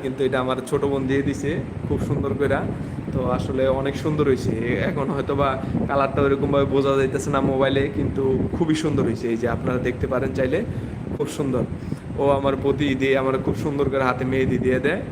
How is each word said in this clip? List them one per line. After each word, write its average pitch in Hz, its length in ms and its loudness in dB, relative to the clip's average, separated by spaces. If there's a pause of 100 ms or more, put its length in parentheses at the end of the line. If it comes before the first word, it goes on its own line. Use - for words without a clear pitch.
কিন্তু 131 200 -2
এটা 131 160 2
আমার 127 160 0 (120)
ছোট 143 180 0
বোন 139 220 0
দিয়ে 139 140 2
দিছে 139 340 -2 (320)
খুব - 200 0
সুন্দর 139 320 0
কইরা। 139 220 2 (520)
তো 127 180 0
আসলে 131 360 0
অনেক 135 280 0
সুন্দর 151 320 0
হইছে। 123 240 2 (340)
এখন 139 240 -2
হয়তো 139 260 -2
বা 135 280 0 (240)
কালারটা 139 340 0
ওইরকমভাবে 139 440 2
বোঝা 135 320 2
যাইতেছে 135 320 0
না 139 120 2
মোবাইলে, 135 540 2
কিন্তু 131 600 0
খুবই 156 180 2
সুন্দর 143 280 0
হইছে। 117 240 -2
এই 113 100 0
যে 117 100 0
আপনারা 120 300 -2
দেখতে 123 300 -2
পারেন 131 260 -2
চাইলে, 135 300 0 (540)
খুব 143 100 -2
সুন্দর। 131 360 -2 (540)
ও 139 120 2
আমার 139 240 2 (100)
প্রতি 139 240 2
ঈদে 135 300 2
আমার 131 160 2 (120)
খুব 147 100 0
সুন্দর 143 340 0
করে 135 140 0
হাতে 127 220 0
মেহেদি 127 320 2
দিয়ে 127 220 2
দেয় 147 220 0 (100)